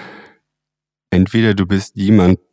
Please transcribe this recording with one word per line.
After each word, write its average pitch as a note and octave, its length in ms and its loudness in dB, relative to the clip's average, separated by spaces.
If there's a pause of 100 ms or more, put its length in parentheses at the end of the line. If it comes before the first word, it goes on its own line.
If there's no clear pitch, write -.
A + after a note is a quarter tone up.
(1120)
Entweder G#2 440 0
du F#2+ 120 -2
bist F#2+ 300 -6
jemand, G2 420 2 (140)